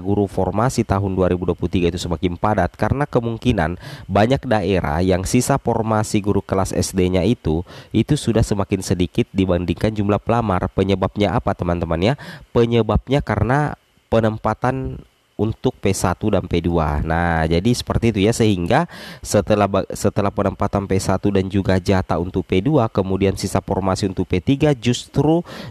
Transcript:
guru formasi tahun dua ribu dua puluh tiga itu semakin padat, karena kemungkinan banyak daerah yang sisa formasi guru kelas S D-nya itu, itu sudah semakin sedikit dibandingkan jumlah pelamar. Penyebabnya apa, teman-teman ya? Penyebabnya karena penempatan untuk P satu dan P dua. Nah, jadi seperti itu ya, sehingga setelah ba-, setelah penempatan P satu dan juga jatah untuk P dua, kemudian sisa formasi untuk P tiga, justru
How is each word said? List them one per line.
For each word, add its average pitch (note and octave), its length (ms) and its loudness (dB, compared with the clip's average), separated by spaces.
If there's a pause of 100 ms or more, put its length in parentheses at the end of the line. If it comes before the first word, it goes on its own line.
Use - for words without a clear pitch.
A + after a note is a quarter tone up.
guru G2+ 240 0
formasi G2+ 560 0
tahun G2 320 -2
dua F#2 160 2
ribu F2+ 160 -2
dua F2 80 0
puluh - 160 -4
tiga F2 160 2
itu E2+ 160 -2
semakin E2+ 320 -2
padat, F#2+ 400 0
karena B2 320 -2
kemungkinan A2 720 -2 (320)
banyak A2 320 4
daerah F#2 640 0
yang F#2 160 2
sisa B2 320 2
formasi A2 640 0
guru G2 240 0
kelas F#2+ 320 -2
S - 160 -2
D-nya F#2 320 2
itu, F2+ 400 0 (320)
itu A2+ 240 2
sudah A2+ 240 2
semakin G2 400 -2
sedikit F2+ 480 -2
dibandingkan F#2 640 0
jumlah G#2 240 0
pelamar. G#2+ 560 0
Penyebabnya F#2+ 640 0
apa, G2+ 160 -2
teman-teman E2+ 480 -2
ya? A2+ 120 2 (360)
Penyebabnya A#2 720 2
karena A2+ 560 -2 (320)
penempatan A#2+ 880 0 (400)
untuk A2+ 400 -2
P G2 160 0
satu G2+ 400 -2
dan F2+ 160 2
P - 80 0
dua. D#2+ 400 0
Nah, D#2+ 480 0
jadi E2+ 240 2
seperti - 400 0
itu G#2 160 2
ya, A#2 80 2
sehingga G#2+ 560 2 (320)
setelah G2+ 480 2
ba-, G2 240 -2
setelah G2+ 400 -2
penempatan G2 560 -2
P F#2+ 80 2
satu F#2 320 0
dan F#2+ 160 2
juga F#2+ 320 0
jatah F#2 400 0
untuk F2+ 240 -4
P F#2+ 160 0
dua, A#2 320 2
kemudian F#2+ 480 0
sisa G2 240 -2
formasi F#2+ 480 -2
untuk F#2 160 -4
P F2+ 160 -2
tiga, C#3+ 320 2
justru C#3 720 0 (240)